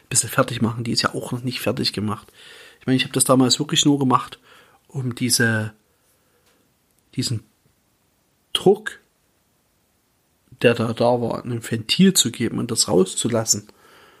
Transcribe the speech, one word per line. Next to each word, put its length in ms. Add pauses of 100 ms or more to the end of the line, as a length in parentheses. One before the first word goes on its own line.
bisschen 220
fertig 320
machen. 240
Die 80
ist 80
ja 120
auch 200
noch 100
nicht 160
fertig 320
gemacht. 400 (480)
Ich 80
meine, 100
ich 60
habe 100
das 120
damals 340
wirklich 260
nur 140
gemacht, 400 (480)
um 280
diese, 580 (1400)
diesen 280 (1120)
Druck, 460 (1600)
der 120
da, 200
da 280
war, 220
ein 260
Ventil 440
zu 180
geben 260
und 140
das 160
rauszulassen. 800 (520)